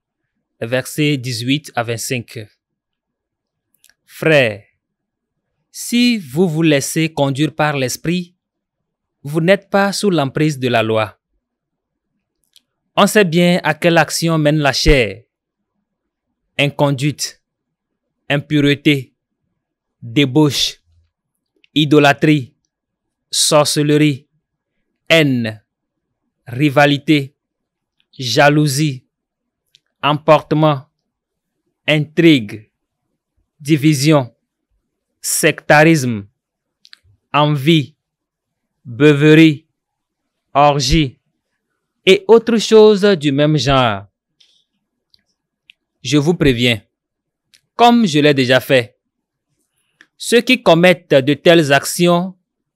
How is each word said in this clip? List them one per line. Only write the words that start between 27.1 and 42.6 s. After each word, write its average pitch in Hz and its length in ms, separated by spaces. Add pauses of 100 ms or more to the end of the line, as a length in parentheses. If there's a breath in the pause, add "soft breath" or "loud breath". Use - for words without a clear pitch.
jalousie, 143 960 (960)
emportement, 151 840 (1040)
intrigue, 147 840 (880)
division, 143 800 (840)
sectarisme, 147 1080 (1040)
envie, 147 640 (880)
beuverie, 151 800 (880)
orgie 143 640 (880)
et 190 220
autres 226 300
choses 214 480 (120)